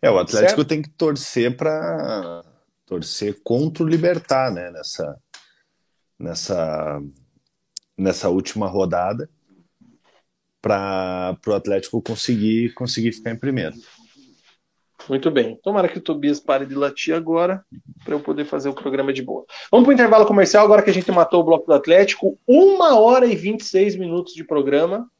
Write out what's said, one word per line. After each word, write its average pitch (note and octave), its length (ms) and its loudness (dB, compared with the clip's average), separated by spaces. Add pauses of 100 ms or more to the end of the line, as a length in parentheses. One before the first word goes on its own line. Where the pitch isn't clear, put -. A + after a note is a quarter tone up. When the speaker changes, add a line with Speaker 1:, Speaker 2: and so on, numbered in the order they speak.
Speaker 1:
É, C#3+ 80 4
o G2 80 4
Atlético A2+ 420 2
Speaker 2:
Certo? C#3+ 80 -2
Speaker 1:
tem D#3 140 -4
que D3 80 -14
torcer B2+ 640 -4
pra, D3+ 880 -8 (400)
torcer G2+ 580 -8
contra D#3 400 -2
o D#3+ 60 -2
Libertad, D#3 640 -2
né, F2 180 -10
nessa, D#2 460 -12 (1000)
nessa, D#2 840 -6 (960)
nessa F#2+ 320 -2
última F#2+ 400 -4
rodada, F#2 600 -4 (1300)
pra, F#2 800 -4
pro G#2+ 140 -2
Atlético G2 480 -4
conseguir, A2+ 720 -4
conseguir A#2 380 -6
ficar A2+ 180 -12
em A2+ 60 -10
primeiro. A#2+ 380 -6 (1300)
Speaker 2:
Muito C#3 220 -2
bem. A#2 320 -2
Tomara F#3+ 260 -2
que - 100 -8
o E3+ 40 -16
Tobias D3 380 -4
pare C#3 260 -4
de C#3 80 -14
latir C#3 400 -4
agora, E3+ 500 -4 (400)
pra - 100 -6
eu D3 60 -4
poder D3 240 -6
fazer C#3+ 240 -8
o C#3 60 -6
programa C3+ 380 -6
de C3+ 100 -6
boa. B2+ 220 -12 (260)
Vamos A#3+ 140 8
pro C#4 100 6
intervalo A3 320 6
comercial, G#3 380 6
agora G3+ 180 6
que G#3 80 2
a F3+ 40 4
gente F3+ 180 -4
matou F3 280 4
o E3 40 2
bloco D#3+ 220 2
do D#3+ 80 4
Atlético. F3 720 2
Uma E4+ 520 6
hora B3 280 6
e A3 100 2
vinte G3 240 -6
e - 40 -18
seis F#3+ 300 0
minutos F3+ 400 -6
de D#3+ 100 -18
programa. D#3 640 -2 (120)